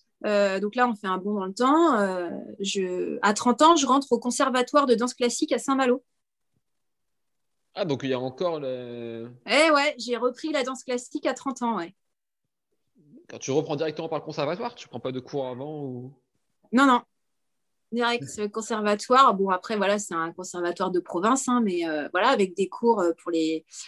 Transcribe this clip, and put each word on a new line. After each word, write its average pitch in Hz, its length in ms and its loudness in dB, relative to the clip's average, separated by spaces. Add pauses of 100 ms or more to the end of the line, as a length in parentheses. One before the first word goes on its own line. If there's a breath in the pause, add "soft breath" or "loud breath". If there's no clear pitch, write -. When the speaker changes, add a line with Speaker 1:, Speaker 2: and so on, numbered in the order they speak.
(260 soft breath)
Speaker 1:
euh, 202 340 2
donc 208 160 -2
là, 247 120 4
on 226 60 -2
fait 208 120 -6
un 185 120 2
bond 202 160 -2
dans 190 120 -2
le 190 80 -6
temps. 294 460 6
Euh, 180 300 0 (300)
je, 185 600 -4
à 208 120 4
trente 240 280 2
ans, 330 140 8
je 277 100 2
rentre 269 260 2
au 233 60 2
conservatoire 262 680 2
de 247 80 6
danse 240 200 0
classique 247 380 -2
à 240 60 0
Saint-Malo. 262 460 0 (1700)
Speaker 2:
Ah, 196 100 -2
donc 139 180 -2
il 131 80 -4
y 127 40 2
a 123 60 -2
encore 156 400 -4
le 120 680 -10 (160)
Speaker 1:
Eh 294 240 4
ouais, 294 280 0
j'ai 233 180 -6
repris 254 360 -4
la 285 100 -2
danse 262 220 -8
classique 247 420 -8
à 262 80 0
trente 254 280 -8
ans, 226 140 -2
ouais. 170 180 -8 (1300)
Speaker 2:
Quand - 100 -16
tu - 120 -10
reprends 147 260 -2
directement 160 320 -6
par 156 100 -6
le 151 60 -10
conservatoire, 165 500 -6
tu - 140 -20
prends 123 120 -12
pas 131 120 -6
de 127 80 -6
cours 131 260 -6
avant 143 360 -10
ou ? 127 300 -12 (600)
Speaker 1:
Non, 269 140 6
non. 247 160 4 (880)
Direct, 240 360 -2
c'est 214 140 -8
le 208 60 -4
conservatoire. 214 840 4
Bon, 190 160 0
après, 185 260 -2
voilà, 202 220 2
c'est 208 160 -8
un 165 180 -2
conservatoire 180 580 -4
de 180 100 0
province, 214 480 0
hein, 247 160 2
mais, 175 240 0
euh, 151 240 -4
voilà, 196 180 2
avec 196 260 2
des 190 120 0
cours, 233 320 0
euh, 170 120 2 (100)
pour 175 80 -8
les, 160 340 -2 (240 loud breath)